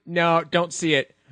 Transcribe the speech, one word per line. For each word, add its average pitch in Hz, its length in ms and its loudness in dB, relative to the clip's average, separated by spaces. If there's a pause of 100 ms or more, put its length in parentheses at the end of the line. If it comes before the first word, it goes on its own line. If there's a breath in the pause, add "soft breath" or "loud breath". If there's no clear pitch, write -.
no, 170 420 2
don't 170 240 -2
see 160 220 -2
it. 135 200 -2 (180)